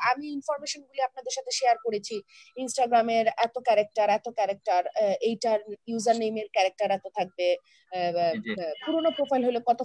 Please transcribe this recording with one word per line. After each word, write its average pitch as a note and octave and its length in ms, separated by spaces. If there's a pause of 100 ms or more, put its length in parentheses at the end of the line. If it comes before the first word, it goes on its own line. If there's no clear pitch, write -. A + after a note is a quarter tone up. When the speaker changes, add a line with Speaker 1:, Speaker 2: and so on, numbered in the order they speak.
Speaker 1:
আমি C#4+ 280
information D4 520
গুলি C4+ 220
আপনাদের B3+ 280
সাথে C4 200
share A#3+ 340
করেছি, G#3 380 (360)
Instagram-এর A#3 680 (100)
এত A3+ 220
character, G#3+ 520
এত G#3+ 180
character, G3 580
আহ, G3+ 340
এইটার A3 400 (260)
ইউজার A3+ 300
নেম-এর A3 360
character F#3+ 380
এত G3 240
থাকবে, F3+ 420 (360)
আহ, F3 400
Speaker 2:
জি, G#3+ 80
জি। G#3 200
Speaker 1:
আহ, D#3+ 120 (140)
পুরোনো D#4+ 240
profile C4+ 340
হলে A#3+ 220
কত B3 180